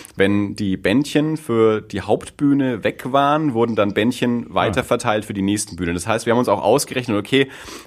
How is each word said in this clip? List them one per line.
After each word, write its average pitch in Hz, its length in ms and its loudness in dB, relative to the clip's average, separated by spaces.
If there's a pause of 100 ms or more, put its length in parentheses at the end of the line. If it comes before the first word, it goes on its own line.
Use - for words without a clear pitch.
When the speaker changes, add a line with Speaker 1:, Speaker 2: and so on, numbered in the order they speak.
(160)
Speaker 1:
wenn 101 400 0
die 95 220 -2
Bändchen 143 580 0
für 113 460 2
die 101 180 -8
Hauptbühne 127 840 0
weg 123 260 -6
waren, 143 420 2
wurden 117 220 0
dann 101 180 2
Bändchen 120 580 0
Speaker 2:
Ah. - 20 -10
Speaker 1:
weiterverteilt 107 720 0
für - 80 -6
die 98 80 -2
nächsten 98 340 0
Bühnen. 87 200 -2
Das 90 120 -6
heißt, 113 180 0
wir 117 60 2
haben 117 80 4
uns 123 80 2
auch 101 160 2
ausgerechnet, 120 540 0
okay, 131 320 0 (380)